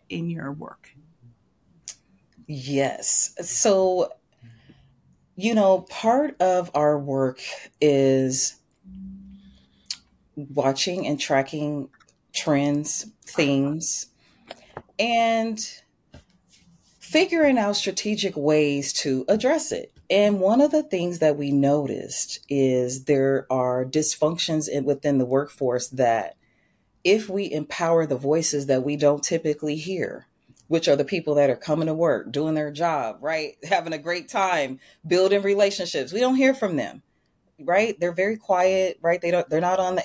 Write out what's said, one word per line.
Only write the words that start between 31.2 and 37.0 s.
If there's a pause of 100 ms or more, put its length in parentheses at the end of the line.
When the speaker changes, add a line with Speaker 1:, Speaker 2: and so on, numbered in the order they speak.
Speaker 2:
that
are
coming
to
work,
doing
their
job,
right?
<laughs>
Having
a
great
time, (260)
building
relationships.
We
don't
hear
from
them, (580)